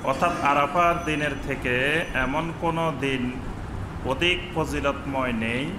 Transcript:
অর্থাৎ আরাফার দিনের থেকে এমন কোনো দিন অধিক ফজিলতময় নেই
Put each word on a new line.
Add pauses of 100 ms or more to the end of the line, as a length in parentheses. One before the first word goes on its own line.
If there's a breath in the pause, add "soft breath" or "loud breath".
অর্থাৎ
আরাফার
দিনের (160)
থেকে
এমন
কোনো
দিন (680)
অধিক (160)
ফজিলতময়
নেই